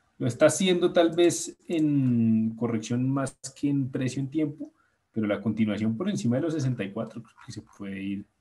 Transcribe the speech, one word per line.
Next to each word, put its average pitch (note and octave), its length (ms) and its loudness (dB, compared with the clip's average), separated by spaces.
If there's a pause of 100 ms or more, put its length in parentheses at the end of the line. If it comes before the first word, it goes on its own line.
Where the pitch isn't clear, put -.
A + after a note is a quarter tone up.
(180)
lo C3+ 100 -2
está D3+ 200 4
haciendo F3 440 2
tal E3 240 4
vez E3+ 400 2 (120)
en A#2+ 920 2
corrección A#2+ 520 -2
más C3+ 280 -2 (220)
que C#3+ 100 0
en C#3 200 0
precio C3 320 -4
en C3+ 80 -4
tiempo. D#3 420 -4 (440)
Pero G#2+ 120 0
la G2+ 120 0
continuación A2 560 0
por F3+ 140 -4
encima B2 260 0
de C#3 60 0
los D#3+ 120 -2
sesenta B2+ 300 -2
y G2 80 -6
cuatro A2+ 320 -8
creo - 120 -20 (100)
que A#2+ 80 -16
se G#2+ 80 -12
puede G2 420 -12
ir. G2+ 220 -6 (160)